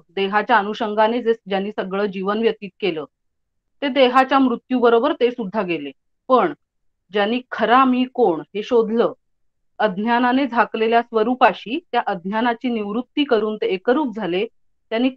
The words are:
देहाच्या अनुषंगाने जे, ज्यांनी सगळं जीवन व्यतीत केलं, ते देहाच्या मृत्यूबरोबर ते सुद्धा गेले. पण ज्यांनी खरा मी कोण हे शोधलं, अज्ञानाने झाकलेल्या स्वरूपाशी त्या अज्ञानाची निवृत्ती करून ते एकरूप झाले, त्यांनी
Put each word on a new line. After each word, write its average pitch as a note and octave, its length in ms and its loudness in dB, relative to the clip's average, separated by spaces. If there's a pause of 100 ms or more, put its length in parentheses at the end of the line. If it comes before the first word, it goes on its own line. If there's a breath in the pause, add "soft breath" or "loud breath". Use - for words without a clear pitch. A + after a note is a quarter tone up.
देहाच्या G3+ 480 0
अनुषंगाने G#3+ 640 -2
जे, A3+ 120 0
ज्यांनी G3 380 -4
सगळं G3 340 -4
जीवन G3 340 -4
व्यतीत G#3 300 -2 (100)
केलं, F3+ 260 -4 (760)
ते C#4 60 -2
देहाच्या C4 520 4
मृत्यूबरोबर A#3+ 760 2
ते B3 180 0
सुद्धा G#3+ 300 -6
गेले. D#3 300 -6 (360)
पण G#3 260 2 (580)
ज्यांनी G#3+ 300 0 (100)
खरा A#3+ 340 4
मी B3+ 280 2
कोण F3+ 260 2
हे G3 240 -8
शोधलं, A3 500 0 (680)
अज्ञानाने A#3+ 680 0
झाकलेल्या A3+ 540 0
स्वरूपाशी A#3 760 0 (120)
त्या A#3+ 160 0
अज्ञानाची A3 640 -2
निवृत्ती A3+ 540 -4
करून G#3+ 320 0
ते A3 100 -6
एकरूप B3 500 0
झाले, G3 300 -4 (440)
त्यांनी A#3+ 280 0